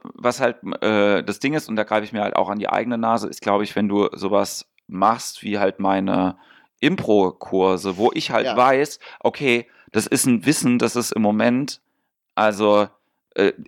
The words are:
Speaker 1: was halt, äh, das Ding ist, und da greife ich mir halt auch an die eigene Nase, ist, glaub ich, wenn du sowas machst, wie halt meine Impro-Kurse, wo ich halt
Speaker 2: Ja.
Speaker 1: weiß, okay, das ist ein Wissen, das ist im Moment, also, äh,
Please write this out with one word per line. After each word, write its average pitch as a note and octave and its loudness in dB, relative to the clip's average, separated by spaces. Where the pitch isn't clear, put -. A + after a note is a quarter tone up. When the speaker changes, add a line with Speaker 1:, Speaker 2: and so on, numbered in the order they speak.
Speaker 1:
was B2 -4
halt, B2 0
äh, G2+ 2
das G2+ -6
Ding C#3 -2
ist, D3+ -6
und A2 -6
da G#2+ 0
greife G#2+ 0
ich - -14
mir G#2 -2
halt G#2 -2
auch F#2+ 0
an G#2 -4
die - -4
eigene A#2 -2
Nase, A2+ 0
ist, - -14
glaub G2+ 2
ich, G#2 -6
wenn G2+ 0
du G2+ 2
sowas G2+ -2
machst, G#2 -2
wie G2+ -4
halt G2 0
meine F#2+ 0
Impro-Kurse, F#2+ 0
wo G#2+ 2
ich - -6
halt A#2 0
Speaker 2:
Ja. A#2 -4
Speaker 1:
weiß, C3+ 2
okay, A#2+ 0
das G#2+ -2
ist - 0
ein A#2+ 2
Wissen, B2 2
das A#2+ -2
ist A#2+ -2
im A2+ -2
Moment, A2+ 0
also, G#2 2
äh, G2+ 4